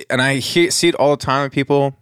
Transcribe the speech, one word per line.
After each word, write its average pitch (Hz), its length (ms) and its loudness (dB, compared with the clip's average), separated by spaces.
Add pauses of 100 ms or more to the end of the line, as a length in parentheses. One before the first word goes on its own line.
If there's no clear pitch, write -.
(100)
and 127 100 0
I 139 160 0
hear, 170 360 0
see - 160 0
it 170 80 0
all 143 200 2
the - 80 -10
time 139 200 0
with 131 80 -8
people. 139 500 0